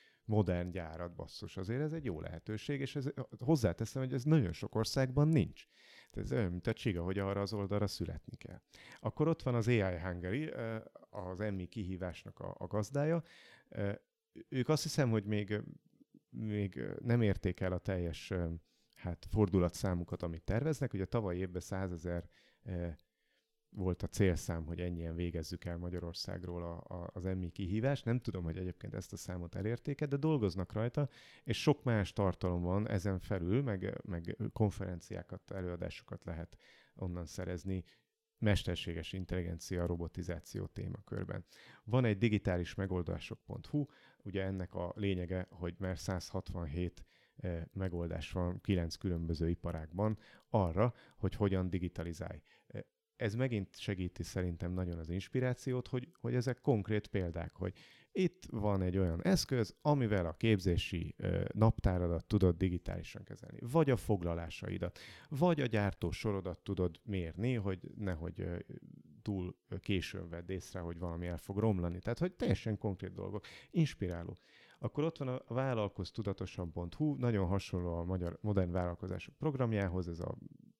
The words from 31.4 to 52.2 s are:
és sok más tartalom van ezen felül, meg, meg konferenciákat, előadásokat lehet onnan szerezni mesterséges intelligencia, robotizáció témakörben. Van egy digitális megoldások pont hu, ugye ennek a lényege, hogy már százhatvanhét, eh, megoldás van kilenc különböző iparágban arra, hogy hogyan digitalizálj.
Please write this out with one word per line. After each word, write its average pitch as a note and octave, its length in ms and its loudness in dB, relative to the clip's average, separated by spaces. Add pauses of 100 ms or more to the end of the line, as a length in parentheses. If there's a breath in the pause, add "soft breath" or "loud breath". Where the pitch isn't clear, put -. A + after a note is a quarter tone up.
és - 180 0
sok - 220 6
más A2 300 4
tartalom F2+ 480 2
van F#2+ 260 2
ezen F#2+ 320 0
felül, F#2+ 440 2
meg, F#2+ 420 -2
meg E2+ 320 -4 (160)
konferenciákat, F#2+ 1000 -2
előadásokat F2 720 -6
lehet E2 340 -8 (380 loud breath)
onnan F2 300 -6
szerezni F2+ 580 -4 (540 soft breath)
mesterséges F2+ 760 2
intelligencia, F2 720 -2
robotizáció E2+ 800 -4
témakörben. - 800 -6 (380 loud breath)
Van B2 220 4
egy G#2 120 4
digitális G2 580 4
megoldások F2+ 720 -2
pont G#2 200 -10
hu, D3 200 0 (380 loud breath)
ugye F#2+ 200 -2
ennek F#2+ 300 -2
a F2+ 220 -2
lényege, F#2 540 0
hogy F2 280 -6
már F#2 200 -2
százhatvanhét, F2+ 1080 -2 (300 soft breath)
eh, E2+ 280 -4 (100)
megoldás E2+ 580 -2
van F2+ 300 0
kilenc E2+ 340 2
különböző E2 540 0
iparágban E2+ 680 -2 (320 loud breath)
arra, G2+ 440 4 (240 loud breath)
hogy - 180 -2
hogyan F#2 340 2
digitalizálj. E2+ 720 -4 (260 soft breath)